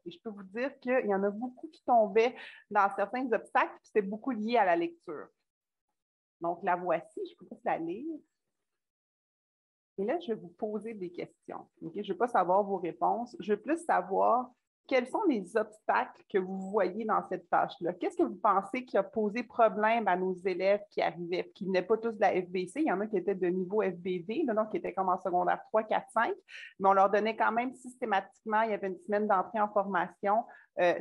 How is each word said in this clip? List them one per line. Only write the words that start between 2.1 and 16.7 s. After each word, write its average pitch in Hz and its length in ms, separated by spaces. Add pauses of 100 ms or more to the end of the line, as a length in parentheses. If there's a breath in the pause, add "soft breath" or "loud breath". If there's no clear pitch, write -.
dans 202 260
certains 240 360
obstacles, 262 460
puis - 100
c'était 220 140
beaucoup 214 300
lié 220 260
à 214 80
la 175 100
lecture. 170 520 (1120)
Donc, 175 220
la 180 120
voici, 175 500
je - 140
vous 175 100
laisse - 140
la 165 140
lire. 226 420 (1800)
Et 196 80
là, 269 140
je 339 100
vais 320 100
vous 175 100
poser 214 440
des 180 180
questions. - 560 (160)
Ok ? 160 120
Je 190 60
ne 196 60
veux 185 100
pas 233 100
savoir 190 360
vos 196 140
réponses. 180 600
Je 185 140
veux 208 80
plus 294 240
savoir 196 640 (380)
quels 254 200
sont 359 220
les 202 260
obstacles 214 720
que 202 120
vous 190 320